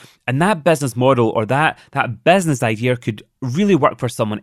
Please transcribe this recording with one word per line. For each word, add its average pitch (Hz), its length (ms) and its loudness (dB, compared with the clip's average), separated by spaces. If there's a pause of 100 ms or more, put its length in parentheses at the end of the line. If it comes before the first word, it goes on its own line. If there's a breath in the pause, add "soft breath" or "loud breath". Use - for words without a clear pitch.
(260 loud breath)
And 131 160 0
that 180 220 0
business 139 320 0
model 123 320 4
or 110 180 -2
that, 139 320 -2 (140 loud breath)
that 135 320 -4
business 165 380 2
idea 117 340 0
could 117 260 -6 (180)
really 170 360 0
work 135 220 0
for 127 100 -4
someone 107 340 -4